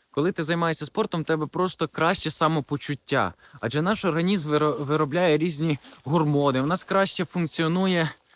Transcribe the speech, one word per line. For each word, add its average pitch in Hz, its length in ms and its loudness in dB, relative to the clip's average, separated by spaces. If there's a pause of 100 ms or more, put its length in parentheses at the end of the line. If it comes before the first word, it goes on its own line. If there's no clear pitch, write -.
(100)
коли 165 220 0
ти 175 100 -4
займаєшся 160 440 0
спортом, 175 360 -4
в - 20 -16
тебе 156 220 0
просто 175 420 -4
краще 160 420 -2
самопочуття. 147 1000 -2 (280)
Адже 123 220 -2
наш 196 220 -2
організм 170 460 0
виро-, 147 340 2
виробляє 151 540 2
різні 160 400 -2 (260)
гормони, 143 560 2
в 135 60 0
нас 175 180 -2
краще 190 400 0
функціонує 170 840 0 (260)